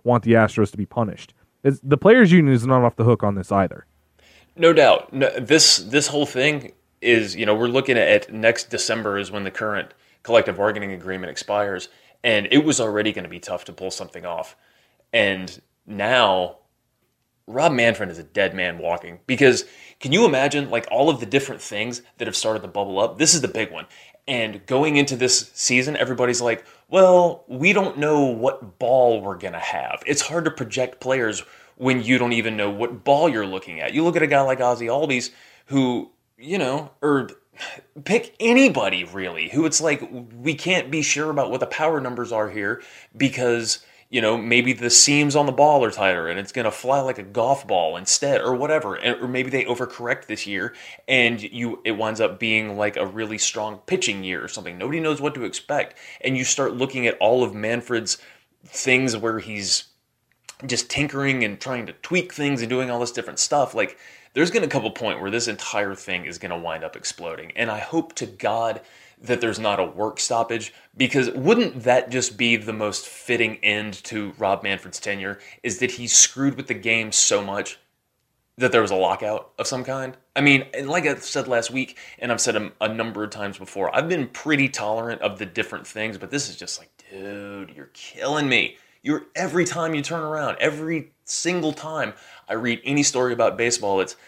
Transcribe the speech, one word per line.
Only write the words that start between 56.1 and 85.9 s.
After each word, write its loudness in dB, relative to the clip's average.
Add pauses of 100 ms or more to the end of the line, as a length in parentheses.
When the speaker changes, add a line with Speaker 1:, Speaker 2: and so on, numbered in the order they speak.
Speaker 2:
And -2
you -4
start -2
looking -2
at 0
all 4
of -2
Manfred's -4 (480)
things 0
where -2
he's -4 (800)
just -4
tinkering -2
and -4
trying -8
to -14
tweak -4
things -2
and -4
doing -2
all -4
this -4
different -8
stuff. 0
Like, -2 (360)
there's 2
gonna 0
come -2
a -4
point -6
where -6
this -2
entire -4
thing -8
is -10
gonna -8
wind -8
up -12
exploding. -12
And -2
I -6
hope -4
to -8
God -4 (380)
that -2
there's -2
not 0
a 0
work -6
stoppage, -4 (220)
because 2
wouldn't 2
that 2
just -2
be 2
the -6
most -4
fitting -2
end -2
to -8
Rob 0
Manfred's -8
tenure, -8 (240)
is -6
that 0
he -10
screwed 2
with -10
the -4
game -2
so 2
much -8 (800)
that 2
there 6
was 0
a 0
lockout -2
of -6
some -6
kind? -8 (200)
I 0
mean, 6
and -8
like -2
I 0
said -6
last 0
week, -8 (220)
and -4
I've -2
said 0
a, -4
a -2
number -6
of -8
times -10
before, -6
I've 0
been -2
pretty -2
tolerant -6
of -4
the -8
different -8
things, -8